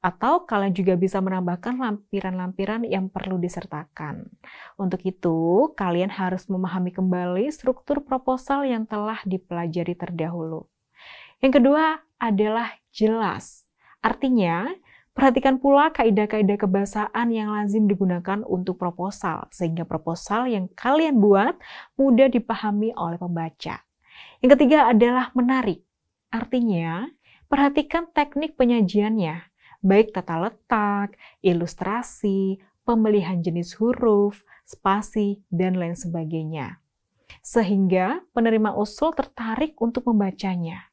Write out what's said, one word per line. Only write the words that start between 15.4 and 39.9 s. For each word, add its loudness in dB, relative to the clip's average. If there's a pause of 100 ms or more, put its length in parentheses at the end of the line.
pula 4
kaidah-kaidah 2
kebahasaan -2
yang -2
lazim 2
digunakan 0
untuk -4
proposal, -6
sehingga -4
proposal -4
yang -4
kalian 2
buat 6 (400)
mudah 6
dipahami -2
oleh -4
pembaca. -8 (560)
Yang 8
ketiga 6
adalah 4
menarik. 0 (480)
Artinya, -2 (400)
perhatikan 0
teknik -4
penyajiannya, 2 (300)
baik 6
tata -4
letak, -2 (240)
ilustrasi, -2 (320)
pemilihan 2
jenis -4
huruf, 2 (160)
spasi, -2
dan 0
lain -4
sebagainya. -8 (640)
Sehingga 0
penerima 2
usul -2
tertarik -6
untuk -2